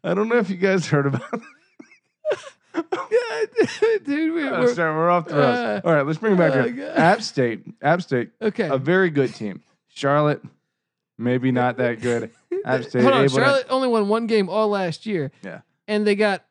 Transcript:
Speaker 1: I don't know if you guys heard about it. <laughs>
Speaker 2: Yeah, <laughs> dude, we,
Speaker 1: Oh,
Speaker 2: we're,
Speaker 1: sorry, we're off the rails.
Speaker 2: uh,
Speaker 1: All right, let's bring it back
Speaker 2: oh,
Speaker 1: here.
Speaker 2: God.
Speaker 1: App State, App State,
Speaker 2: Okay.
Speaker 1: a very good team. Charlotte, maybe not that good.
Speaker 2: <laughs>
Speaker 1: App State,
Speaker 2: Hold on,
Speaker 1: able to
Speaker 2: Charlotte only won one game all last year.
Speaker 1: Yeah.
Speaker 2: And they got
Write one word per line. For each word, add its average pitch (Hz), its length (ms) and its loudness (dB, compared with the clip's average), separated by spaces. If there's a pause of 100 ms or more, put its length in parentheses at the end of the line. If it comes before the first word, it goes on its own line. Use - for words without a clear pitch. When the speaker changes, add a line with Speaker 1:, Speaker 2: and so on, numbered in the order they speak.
Speaker 1:
I 175 100 -2
don't 214 160 0
know 240 80 2
if 196 120 0
you 185 80 -6
guys 190 300 2
heard 143 200 2
about 131 260 -4
it. 226 120 -8
<laughs> - 60 -20 (1600)
Speaker 2:
Yeah, 453 880 0
<laughs> 339 40 -10
dude, 320 320 -2
we, 320 120 -2
Speaker 1:
Oh, 214 140 -4
Speaker 2:
we're, 240 120 2
Speaker 1:
sorry, 165 220 0
we're 165 140 2
off 175 180 2
the 156 80 -8
rails. 147 220 2
Speaker 2:
uh, 214 260 -4
Speaker 1:
All 165 100 2
right, 143 120 4
let's 156 140 -4
bring 214 140 2
it 180 40 4
back 160 160 4
Speaker 2:
oh, 127 100 2
Speaker 1:
here. - 80 0 (180)
Speaker 2:
God. - 80 -4
Speaker 1:
App 190 260 4
State, 117 400 -2 (180)
App 170 220 2
State, 123 260 -2 (120)
Speaker 2:
Okay. 214 280 -2
Speaker 1:
a 135 80 0
very 175 320 2
good 135 240 0
team. 104 300 -10 (240)
Charlotte, 147 540 0 (760)
maybe 123 340 0
not 123 260 0
that 120 240 -2
good. 117 300 -2 (180)
Speaker 2:
<laughs> 392 160 -6
Speaker 1:
App 131 180 -2
State, 123 180 -2
Speaker 2:
Hold 269 140 6
on, - 80 2
Speaker 1:
able 139 120 4
to - 60 2
Speaker 2:
Charlotte 269 280 2
only 262 180 0
won 214 220 0
one 226 180 0
game 208 220 2
all 214 180 0
last 190 400 -4
year. 156 240 -4 (120)
Speaker 1:
Yeah. - 180 -14 (260)
Speaker 2:
And 208 180 0
they 208 100 4
got 196 360 0